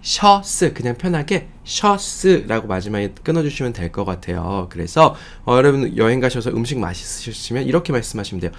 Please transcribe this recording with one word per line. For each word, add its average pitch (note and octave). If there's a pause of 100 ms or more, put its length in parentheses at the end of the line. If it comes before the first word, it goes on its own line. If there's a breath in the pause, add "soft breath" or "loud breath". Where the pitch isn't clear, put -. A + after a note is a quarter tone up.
셔스, G3
그냥 B2
편하게 E3+ (160)
셔스라고 E3+
마지막에 G2+ (100)
끊어주시면 D3
될 E2+
것 G2
같아요. F2+
그래서, F2 (300 loud breath)
어, B2
여러분 C3+
여행 A2+
가셔서 B2
음식 A#2+
맛있으시면 A2
이렇게 D#3
말씀하시면 G#2
돼요. E2+